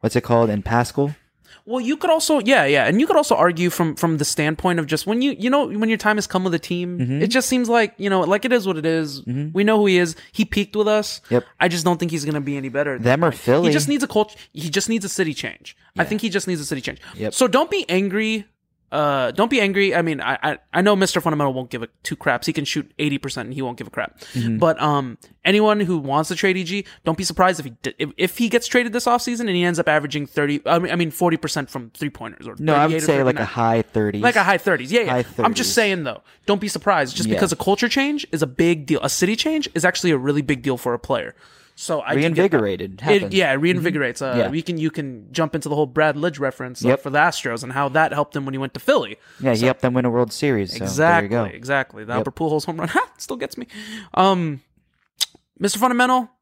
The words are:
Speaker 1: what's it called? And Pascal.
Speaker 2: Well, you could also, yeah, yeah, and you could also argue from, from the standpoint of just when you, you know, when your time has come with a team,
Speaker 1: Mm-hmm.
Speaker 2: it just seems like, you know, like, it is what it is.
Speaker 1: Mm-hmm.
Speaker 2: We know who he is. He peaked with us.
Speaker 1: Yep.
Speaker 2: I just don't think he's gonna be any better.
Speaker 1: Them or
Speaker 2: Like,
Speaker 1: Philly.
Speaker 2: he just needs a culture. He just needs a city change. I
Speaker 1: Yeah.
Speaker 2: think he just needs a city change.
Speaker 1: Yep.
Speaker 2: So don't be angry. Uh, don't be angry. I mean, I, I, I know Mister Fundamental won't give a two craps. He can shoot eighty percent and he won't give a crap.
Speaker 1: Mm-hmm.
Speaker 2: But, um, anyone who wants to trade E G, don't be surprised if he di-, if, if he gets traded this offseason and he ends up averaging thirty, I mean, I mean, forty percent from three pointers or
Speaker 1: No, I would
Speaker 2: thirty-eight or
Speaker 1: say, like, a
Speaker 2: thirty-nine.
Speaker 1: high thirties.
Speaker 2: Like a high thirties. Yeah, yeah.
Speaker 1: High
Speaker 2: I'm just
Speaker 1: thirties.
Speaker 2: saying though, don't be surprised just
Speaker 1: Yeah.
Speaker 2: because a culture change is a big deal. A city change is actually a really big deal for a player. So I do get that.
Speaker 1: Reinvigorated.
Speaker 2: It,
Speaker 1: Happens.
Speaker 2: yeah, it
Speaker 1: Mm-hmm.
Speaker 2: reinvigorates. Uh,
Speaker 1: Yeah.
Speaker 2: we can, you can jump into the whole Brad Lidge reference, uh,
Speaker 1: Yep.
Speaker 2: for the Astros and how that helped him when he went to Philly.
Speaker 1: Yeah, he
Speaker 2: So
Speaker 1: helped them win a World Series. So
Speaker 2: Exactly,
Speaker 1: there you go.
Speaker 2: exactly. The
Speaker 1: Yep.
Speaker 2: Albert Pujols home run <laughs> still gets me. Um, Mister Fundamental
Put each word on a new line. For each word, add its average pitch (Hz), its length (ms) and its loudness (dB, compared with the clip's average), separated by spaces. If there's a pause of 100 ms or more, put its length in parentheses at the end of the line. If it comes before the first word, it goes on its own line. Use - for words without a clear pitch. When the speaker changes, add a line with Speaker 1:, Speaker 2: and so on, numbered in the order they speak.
Speaker 1:
what's 117 160 0
it 120 60 2
called? 117 280 2
And 104 140 -2
Pascal. 131 500 0 (520)
Speaker 2:
Well, 240 140 -4
you 254 160 -2
could 349 140 0
also, 311 300 4
yeah, 208 260 4
yeah, 139 180 4
and 165 160 4
you 311 60 4
could 370 100 4
also 294 200 4
argue 175 340 4
from, 165 260 -2
from 165 220 0
the 147 80 0
standpoint 160 540 0
of 151 60 -4
just 151 200 -2
when 226 160 0
you, 277 160 2
you 214 100 0
know, 277 180 2
when 214 220 -2
your 226 80 2
time 214 220 0
has 202 80 -4
come 185 180 -2
with 185 80 0
a 170 60 0
team, 175 400 -6
Speaker 1:
Mm-hmm. 135 240 0
Speaker 2:
it 190 60 2
just 247 200 2
seems 247 220 0
like, 226 260 2
you 196 140 -2
know, 190 100 2
like, 190 240 2
it 247 80 2
is 226 140 2
what 185 100 0
it 156 80 -6
is. 156 380 -2
Speaker 1:
Mm-hmm. 143 300 -6
Speaker 2:
We 190 120 0
know 220 140 4
who 208 80 4
he 185 100 4
is. 175 180 0 (180)
He 220 120 0
peaked 202 320 -2
with 208 120 2
us. 214 420 -2
Speaker 1:
Yep. 123 160 2 (120)
Speaker 2:
I 180 100 4
just 170 140 -2
don't 175 160 2
think 170 140 -4
he's 147 140 -4
gonna 151 160 -4
be 139 160 -4
any 135 100 -8
better. 131 300 -4
Speaker 1:
Them 127 260 2
or 165 40 4
Speaker 2:
Like, 135 100 -2
Speaker 1:
Philly. 135 300 4
Speaker 2:
he 151 40 4
just 147 160 2
needs 285 160 0
a - 40 -8
culture. 214 280 -2 (160)
He 156 160 -8
just 196 220 -2
needs 220 160 -2
a - 20 -6
city 165 240 -2
change. - 420 -12 (240)
I 165 40 2
Speaker 1:
Yeah. 165 80 -2
Speaker 2:
think 208 100 -2
he 226 80 -2
just 190 180 -2
needs 175 140 -2
a 143 60 -10
city 135 160 -6
change. 135 180 -10 (160)
Speaker 1:
Yep. 107 160 -4
Speaker 2:
So 254 160 4
don't 277 220 2
be 392 180 -4
angry. 202 560 -2 (480)
Uh, 139 400 0
don't 214 180 2
be 262 100 4
angry. 196 320 2
I 175 100 2
mean, 160 180 -2
I, 131 200 -2
I, 151 180 -2 (140)
I 170 80 2
know 202 140 6
Mister 185 260 2
Fundamental 147 320 2
won't 127 160 -6
give 117 140 -8
a 117 60 -10 (160)
two - 100 -4
craps. 135 320 -2
He 160 60 -2
can 147 120 -2
shoot - 360 -4
eighty 147 180 -2
percent 127 280 -8
and 123 80 -12
he 131 60 -8
won't 123 160 -6
give - 120 -12
a - 20 -20
crap. - 300 -8 (140)
Speaker 1:
Mm-hmm. 113 240 0
Speaker 2:
But, 160 220 4
um, 143 380 0 (260)
anyone 208 360 4
who 180 180 0
wants 143 300 -2
to 180 80 -6
trade 185 200 0
E 190 60 -4
G, 185 220 -6 (200)
don't 165 140 -2
be 190 60 -6
surprised 180 340 2
if 151 60 -10
he 135 60 -10 (120)
di-, 135 160 -4
if, 147 180 -2
if - 220 -2
he 233 100 2
gets 233 200 2
traded 240 240 2
this 240 140 -2
offseason 240 340 0
and 233 80 -2
he 180 160 2
ends 175 160 0
up - 80 0
averaging 147 380 0
thirty, 147 380 -2
I 170 140 2
mean, 170 140 -2
I 170 40 -2
mean, 170 140 0
forty 170 260 0
percent 147 340 -6
from 120 200 -12
three 147 200 -6
pointers - 360 -14
or 113 140 -12
Speaker 1:
No, 151 120 2
I 147 140 6
would 160 60 2
Speaker 2:
thirty-eight 160 100 -2
or 156 40 -2
Speaker 1:
say, 139 180 2
like, 127 100 4
a - 40 -6
Speaker 2:
thirty-nine. 110 100 -2
Speaker 1:
high 117 340 2
thirties. 104 400 -2
Speaker 2:
Like 240 140 4
a 202 80 4
high 185 140 2
thirties. 147 340 -2
Yeah, 240 80 4
yeah. 190 100 -2
Speaker 1:
High 127 80 2 (240)
Speaker 2:
I'm 208 120 2
just 226 160 -2
Speaker 1:
thirties. - 40 -2
Speaker 2:
saying 196 300 2
though, 113 180 -8 (240)
don't 202 140 2
be 208 80 -6
surprised 165 480 0
just - 120 -2
Speaker 1:
Yeah. 220 60 2
Speaker 2:
because 190 160 2
a 175 60 -2
culture 208 320 0
change 277 420 -2
is 160 120 0
a 151 40 0
big 156 400 0
deal. 143 160 0
A 139 80 -2
city 196 240 0
change 311 400 -2
is 160 100 -2
actually 180 280 2
a 143 60 2
really 143 240 0
big 131 200 -2
deal 127 140 -2
for 120 180 -4
a 117 60 -6
player. 104 340 -4 (420)
So 156 260 -4
I 139 120 -4
do 139 60 2
get - 20 2 (140)
that. - 0 -
Speaker 1:
Reinvigorated. 107 560 0
Speaker 2:
It, 95 80 -18
Speaker 1:
Happens. 196 340 2
Speaker 2:
yeah, 175 180 4
it 135 60 0
Speaker 1:
Mm-hmm. 147 60 -2 (200)
Speaker 2:
reinvigorates. 143 380 -2
Uh, 131 160 -2
Speaker 1:
Yeah. 107 100 2
Speaker 2:
we 156 140 -4
can, 170 160 -6
you 156 140 -2
can 131 400 -10
jump 160 240 -2
into 151 120 -4
the 147 60 -2
whole 147 120 2
Brad 147 280 2
Lidge 147 240 -4
reference, 127 460 -6
uh, 120 60 4
Speaker 1:
Yep. 135 120 2
Speaker 2:
for 143 80 -8
the 139 80 0
Astros 131 460 0
and 127 80 -10
how 139 160 0
that 156 240 2
helped 147 240 -2
him 139 80 -4
when 135 100 -6
he 135 40 -4
went 135 160 -6
to 135 60 -8
Philly. 110 360 0 (240)
Speaker 1:
Yeah, 135 100 2
he 117 60 4
Speaker 2:
So 113 100 0
Speaker 1:
helped 127 140 2
them 127 120 2
win 123 120 2
a 123 60 2
World 117 220 0
Series. 110 460 0
So 95 60 -6
Speaker 2:
Exactly, 151 460 2
Speaker 1:
there 117 140 0
you 95 60 -8
go. 76 60 -16
Speaker 2:
exactly. 123 480 -4
The 110 80 -8
Speaker 1:
Yep. 123 60 -2
Speaker 2:
Albert 131 180 -4
Pujols 156 280 -2
home 165 140 -8
run 165 120 -4 (120)
<laughs> - 160 -8
still - 180 -10
gets - 220 -8
me. 247 80 -12 (480)
Um, 175 460 2 (960)
Mister 202 200 -2
Fundamental 247 520 2 (120)